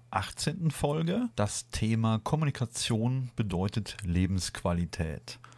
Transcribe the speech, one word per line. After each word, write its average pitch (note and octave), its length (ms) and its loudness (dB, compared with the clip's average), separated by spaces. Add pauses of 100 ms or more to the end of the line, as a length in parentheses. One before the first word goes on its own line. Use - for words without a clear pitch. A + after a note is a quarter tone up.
achtzehnten D#3 640 -2
Folge E3 640 0
das - 340 0
Thema A2+ 480 2
Kommunikation B2+ 1160 0
bedeutet G2 680 -2
Lebensqualität. F2 1300 0 (200)